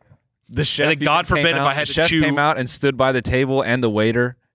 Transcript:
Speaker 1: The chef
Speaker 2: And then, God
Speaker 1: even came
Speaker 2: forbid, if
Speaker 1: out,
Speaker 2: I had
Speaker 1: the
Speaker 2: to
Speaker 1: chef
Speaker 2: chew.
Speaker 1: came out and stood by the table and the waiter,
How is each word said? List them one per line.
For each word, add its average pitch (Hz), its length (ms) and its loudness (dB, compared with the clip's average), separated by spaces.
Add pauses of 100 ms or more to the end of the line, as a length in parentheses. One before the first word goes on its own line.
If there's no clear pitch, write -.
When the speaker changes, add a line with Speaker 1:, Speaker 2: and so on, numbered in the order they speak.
(480)
Speaker 1:
The 147 160 -4
chef 147 240 0
Speaker 2:
And 156 120 0
then, 147 40 -4
God 156 220 0
Speaker 1:
even 185 100 0
came 147 80 0
Speaker 2:
forbid, 165 120 2
if 139 60 -2
Speaker 1:
out, 139 40 0
Speaker 2:
I 139 80 0
had 147 80 -4
Speaker 1:
the 147 40 -4
Speaker 2:
to - 60 -6
Speaker 1:
chef 160 160 2
Speaker 2:
chew. 165 140 2
Speaker 1:
came 151 160 0
out 147 200 2
and 127 120 -6
stood 139 260 -2
by 131 160 2
the 127 100 0
table 131 400 0
and 123 200 0
the 117 80 2
waiter, 117 460 0 (180)